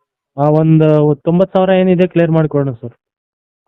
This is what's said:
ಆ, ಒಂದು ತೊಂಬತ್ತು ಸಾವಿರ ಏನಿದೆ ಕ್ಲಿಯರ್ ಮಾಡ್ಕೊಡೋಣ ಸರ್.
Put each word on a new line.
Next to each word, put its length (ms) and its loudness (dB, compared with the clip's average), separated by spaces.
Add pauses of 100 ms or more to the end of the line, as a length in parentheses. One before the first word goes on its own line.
(400)
ಆ, 80 0
ಒಂದು 680 2
ತೊಂಬತ್ತು 440 -2
ಸಾವಿರ 120 0
ಏನಿದೆ 380 0
ಕ್ಲಿಯರ್ 220 -2
ಮಾಡ್ಕೊಡೋಣ 420 -2
ಸರ್. 220 -16 (720)